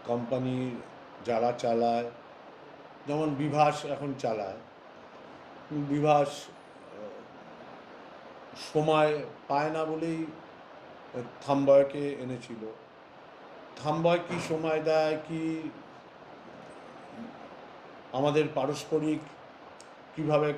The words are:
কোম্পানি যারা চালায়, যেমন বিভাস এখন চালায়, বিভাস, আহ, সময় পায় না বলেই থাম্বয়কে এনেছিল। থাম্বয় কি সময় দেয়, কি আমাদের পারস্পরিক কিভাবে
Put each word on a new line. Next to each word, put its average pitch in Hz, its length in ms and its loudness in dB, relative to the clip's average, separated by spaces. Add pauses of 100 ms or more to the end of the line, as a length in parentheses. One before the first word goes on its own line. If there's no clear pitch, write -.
কোম্পানি 127 760 0 (440)
যারা 117 280 4
চালায়, 117 580 2 (960)
যেমন 151 280 0
বিভাস 147 500 4
এখন 143 340 -4
চালায়, 107 380 -2 (1120)
বিভাস, 147 580 4
আহ, - 800 -14 (1600)
সময় 151 520 6 (240)
পায় 147 220 2
না 160 140 0
বলেই 160 420 -2 (1200)
থাম্বয়কে 139 680 6
এনেছিল। 117 600 -8 (1120)
থাম্বয় 165 360 4
কি 175 300 -4
সময় 160 320 0
দেয়, 156 380 4 (100)
কি 160 420 -4 (2500)
আমাদের 143 320 4 (100)
পারস্পরিক 151 680 0 (960)
কিভাবে 151 420 4